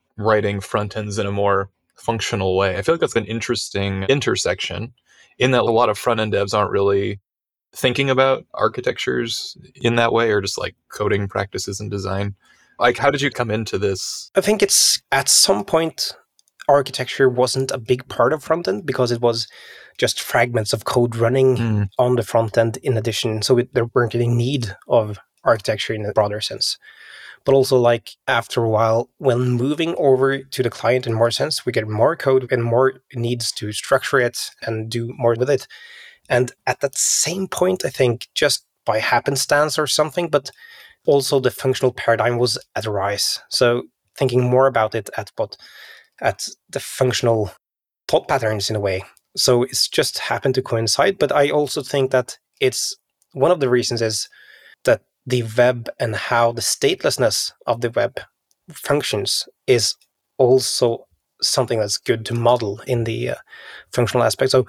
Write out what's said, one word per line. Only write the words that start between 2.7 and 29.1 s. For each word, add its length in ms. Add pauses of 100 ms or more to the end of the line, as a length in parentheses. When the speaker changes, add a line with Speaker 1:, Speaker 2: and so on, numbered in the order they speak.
Speaker 1:
I 60
feel 120
like 60
that's 160
an 80
interesting 800
intersection 920 (460)
in 100
that 120
a 100
lot 160
of 100
front 220
end 140
devs 220
aren't 140
really 480 (560)
thinking 360
about 440
architectures 1040 (180)
in 220
that 160
way, 180
or 100
just, 160
like, 200 (120)
coding 380
practices 540
and 100
design. 460 (420)
Like, 180
how 140
did 120
you 100
come 180
into 280
this? 580
Speaker 2:
I 40
think 220
it's, 480
at 180
some 360
point, 480 (560)
architecture 600
wasn't 440
a 60
big 280
part 260
of 120
front 240
end 180
because 240
it 100
was 280 (500)
just 220
fragments 540
of 100
code 320
running 400
Speaker 1:
Mm. 320 (100)
Speaker 2:
on 180
the 60
front 360
end 240
in 160
addition. 420
So 160
it, 160
there 220
weren't 200
any 140
need 480 (120)
of 300 (240)
architecture 520
in 100
a 80
broader 300
sense. 340 (680)
But 80
also, 240
like, 320 (180)
after 340
a 60
while, 480